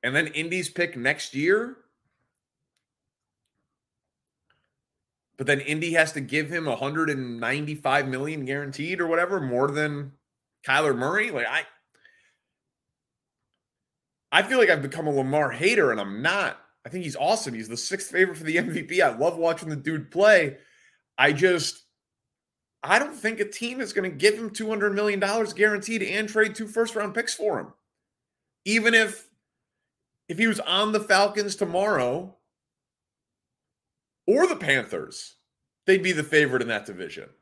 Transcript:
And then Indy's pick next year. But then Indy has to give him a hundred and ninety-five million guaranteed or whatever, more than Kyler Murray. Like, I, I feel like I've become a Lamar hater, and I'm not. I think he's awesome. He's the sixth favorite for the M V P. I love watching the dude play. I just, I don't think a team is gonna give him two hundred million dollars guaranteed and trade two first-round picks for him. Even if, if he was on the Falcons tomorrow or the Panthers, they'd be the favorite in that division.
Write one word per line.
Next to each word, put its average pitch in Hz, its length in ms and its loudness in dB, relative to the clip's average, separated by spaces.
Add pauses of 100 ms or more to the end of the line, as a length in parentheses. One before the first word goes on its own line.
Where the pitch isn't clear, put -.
And 127 120 -2
then 156 120 2
Indy's 165 420 -4
pick 175 260 -4
next 131 380 -4
year. 202 440 0 (3500)
But 131 100 -6
then 143 140 2
Indy 156 320 -4
has 160 180 4
to 151 100 -6
give 143 280 -4
him 165 180 -6
a 123 80 -2
hundred 151 340 -4
and 127 300 -6
ninety-five 143 680 -2
million 139 380 -6
guaranteed 143 560 -6
or 170 60 -2
whatever, 175 320 0
more 135 320 0
than 147 480 -4 (440)
Kyler 156 320 2
Murray. 185 360 -2
Like, 120 160 -2
I, 151 180 -2 (2750)
I 165 120 6
feel 254 160 2
like 208 100 6
I've 160 120 4
become 151 260 -6
a 151 40 0
Lamar 139 400 2
hater, 160 400 2
and 107 80 -2
I'm 101 220 -6
not. 175 420 -2 (220)
I 127 40 -14
think 180 140 -10
he's 147 120 -8
awesome. 156 400 -2
He's 110 140 -10
the 117 80 -8
sixth - 340 -8
favorite 180 260 2
for 160 60 -12
the 160 140 0
M 175 120 0
V 160 140 -4
P. 180 180 0
I 123 160 4
love 165 200 0
watching 165 320 0
the 151 60 -4
dude 147 360 -6
play. 180 480 6 (580)
I 139 160 6
just, 170 520 0 (960)
I 185 160 6
don't 294 160 -4
think 220 240 -4
a 202 100 -2
team 247 320 -6
is 208 120 -6
gonna 190 160 -2
give 170 260 4
him 220 160 -8
two 214 180 -6
hundred 208 240 0
million 202 260 0
dollars 208 340 0
guaranteed 208 500 2
and 208 260 -4
trade 220 260 2
two 220 120 -8
first-round 220 480 -2
picks 240 180 -4
for 156 260 -2
him. - 140 -12 (920)
Even 220 280 4
if, 220 360 2 (1000)
if 165 100 -8
he 226 100 2
was 214 120 0
on 202 320 0
the 214 80 2
Falcons 202 560 2
tomorrow 180 800 -2 (1900)
or 269 200 4
the 359 120 0
Panthers, 135 800 -4 (480)
they'd 190 180 6
be 185 80 0
the 156 100 0
favorite 143 400 4
in 113 60 -2
that 107 180 -4
division. 90 440 -12 (120)